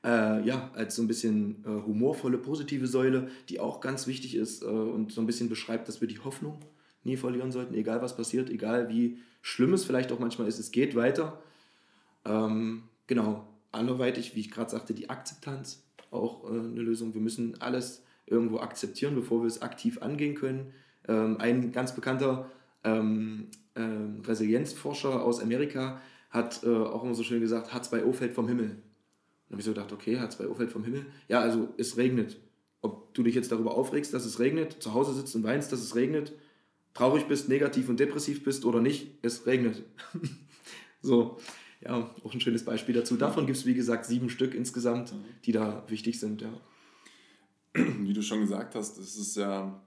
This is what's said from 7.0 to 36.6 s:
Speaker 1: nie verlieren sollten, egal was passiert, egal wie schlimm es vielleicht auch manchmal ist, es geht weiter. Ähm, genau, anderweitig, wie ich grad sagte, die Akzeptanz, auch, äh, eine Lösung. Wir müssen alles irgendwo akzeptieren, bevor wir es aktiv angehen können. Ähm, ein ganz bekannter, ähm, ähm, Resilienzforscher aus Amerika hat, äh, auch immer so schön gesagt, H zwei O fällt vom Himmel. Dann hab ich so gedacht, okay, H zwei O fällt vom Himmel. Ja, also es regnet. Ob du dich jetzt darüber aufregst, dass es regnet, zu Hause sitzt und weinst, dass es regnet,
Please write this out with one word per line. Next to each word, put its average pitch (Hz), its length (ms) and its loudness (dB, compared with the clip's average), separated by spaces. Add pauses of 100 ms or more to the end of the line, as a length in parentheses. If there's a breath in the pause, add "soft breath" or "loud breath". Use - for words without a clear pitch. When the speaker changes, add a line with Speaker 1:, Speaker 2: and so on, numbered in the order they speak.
Speaker 1:
nie 127 140 0
verlieren 127 340 -2
sollten, 123 220 -4
egal 110 280 0
was 127 140 -4
passiert, 123 340 -2
egal 113 380 0
wie 117 300 2 (240 loud breath)
schlimm 143 320 4
es 180 100 2
vielleicht 127 260 2
auch 120 80 -2
manchmal 120 300 0
ist, 110 100 -2
es 110 140 -8
geht 131 240 4
weiter. 135 460 2 (840 loud breath)
Ähm, 110 600 0 (220)
genau, 107 400 2 (240)
anderweitig, 123 640 0
wie 110 60 -2
ich 104 100 -8
grad 117 200 -6
sagte, - 240 -4
die - 160 -8
Akzeptanz, - 720 -10 (260)
auch, - 400 -4
äh, 113 40 -2
eine 117 260 -4
Lösung. 113 340 -2
Wir 110 60 -4
müssen 113 400 -2
alles 123 420 -4 (240 soft breath)
irgendwo 113 320 4
akzeptieren, 127 580 -4
bevor 117 260 2
wir 117 60 2
es 113 120 -4
aktiv - 420 -4
angehen 147 340 -2
können. 135 360 -4 (360 loud breath)
Ähm, 110 320 4
ein 120 320 4
ganz 127 240 -2
bekannter, 131 520 0 (360 loud breath)
ähm, 110 640 2 (260)
ähm, 107 500 -4
Resilienzforscher 120 1000 2
aus 120 160 4
Amerika 131 600 0 (300 loud breath)
hat, 117 320 0
äh, 120 60 4
auch 110 340 4
immer 123 120 -2
so 110 100 -2
schön 117 160 0
gesagt, 113 340 0
H 120 80 -4
zwei 113 220 0
O 120 80 6
fällt 123 220 -2
vom 117 120 0
Himmel. 120 220 2
Dann - 880 -16
hab - 20 -6
ich 101 60 -8
so 107 80 0
gedacht, 101 200 -6
okay, 113 280 -2
H 110 100 -4
zwei - 160 -6
O - 80 -4
fällt 120 160 -2
vom 107 140 -6
Himmel. 139 220 -4 (220 loud breath)
Ja, 120 120 6
also 113 360 2
es 117 200 -2
regnet. 123 420 2 (440)
Ob - 320 -6
du 120 100 2
dich 117 100 6
jetzt 123 160 0
darüber 113 240 0
aufregst, 143 400 0
dass 120 100 -2
es 110 140 -6
regnet, 147 420 2
zu 110 140 -6
Hause 139 180 4
sitzt 135 220 -4
und 113 80 2
weinst, 139 300 0
dass 123 80 -2
es 113 160 -4
regnet, 143 360 2 (640 loud breath)